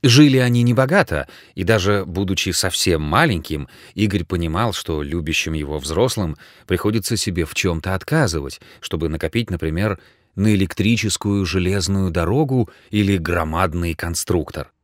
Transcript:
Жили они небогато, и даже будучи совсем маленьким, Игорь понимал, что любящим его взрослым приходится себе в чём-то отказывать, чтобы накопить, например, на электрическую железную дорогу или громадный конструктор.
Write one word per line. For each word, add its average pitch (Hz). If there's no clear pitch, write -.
Жили 131
они 120
небогато, 127
и 95
даже 98
будучи 92
совсем 87
маленьким, 80
Игорь 98
понимал, 87
что 78
любящим 80
его 76
взрослым 80
приходится 104
себе 85
в -
чём-то 90
отказывать, 87
чтобы 80
накопить, 82
например, 87
на 104
электрическую 101
железную 95
дорогу 117
или 98
громадный 85
конструктор. 82